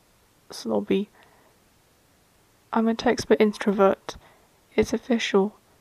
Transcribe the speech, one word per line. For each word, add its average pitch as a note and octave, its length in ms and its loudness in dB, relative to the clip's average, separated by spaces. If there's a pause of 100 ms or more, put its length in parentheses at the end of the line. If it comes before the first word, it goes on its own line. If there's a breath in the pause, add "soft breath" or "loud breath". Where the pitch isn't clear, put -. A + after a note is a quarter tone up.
(500)
snobby. G#3 580 -2 (1600 soft breath)
I'm A3+ 160 0
a A3+ 60 0
textbook - 460 0
introvert. G#3 760 0 (600 soft breath)
It's G#3+ 160 0
official. A3 640 0 (260)